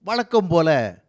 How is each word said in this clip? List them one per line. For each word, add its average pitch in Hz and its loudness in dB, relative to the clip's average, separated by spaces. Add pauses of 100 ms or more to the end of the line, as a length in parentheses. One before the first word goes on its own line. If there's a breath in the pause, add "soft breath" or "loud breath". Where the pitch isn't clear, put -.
வழக்கம் 220 -2
போல 156 0